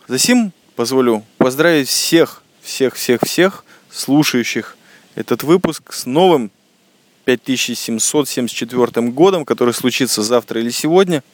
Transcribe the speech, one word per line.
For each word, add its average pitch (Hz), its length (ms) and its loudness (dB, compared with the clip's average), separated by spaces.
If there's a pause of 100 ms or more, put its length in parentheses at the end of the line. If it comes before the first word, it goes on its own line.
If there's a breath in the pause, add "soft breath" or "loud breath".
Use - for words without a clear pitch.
Засим 214 460 0 (240)
позволю 120 480 0 (140)
поздравить 139 500 2
всех, - 540 0 (200)
всех, - 320 -2
всех, - 280 -2
всех - 420 0 (260 soft breath)
слушающих - 840 -2 (400 soft breath)
этот 113 260 -4
выпуск 165 500 0
с - 140 -12
новым 139 460 2 (760)
пять 123 140 0
тысяч 120 360 -4
семьсот 123 480 -2
семьдесят - 300 -6
четвертым 120 560 -2
годом, 165 320 2
который 120 300 0
случится 120 480 -2
завтра 117 400 -2
или 120 80 -4
сегодня. 165 520 0 (120)